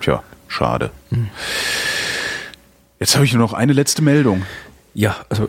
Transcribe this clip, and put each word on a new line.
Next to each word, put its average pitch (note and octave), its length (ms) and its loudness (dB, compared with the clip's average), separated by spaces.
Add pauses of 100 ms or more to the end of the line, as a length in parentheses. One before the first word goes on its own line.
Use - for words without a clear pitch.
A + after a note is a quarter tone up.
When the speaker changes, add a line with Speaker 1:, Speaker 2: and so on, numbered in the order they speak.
Speaker 1:
Tja, - 220 0 (260)
schade. - 420 -2 (200)
Speaker 2:
Hm. A#2 180 -2 (1700)
Speaker 1:
Jetzt - 140 0
habe C#3 100 4
ich B2 80 2
nur A#2+ 100 4
noch A2+ 100 2
eine C3 200 4
letzte C#3 300 2
Meldung. C#3 400 4 (520)
Speaker 2:
Ja, G#2 220 0 (140)
also G#2+ 180 0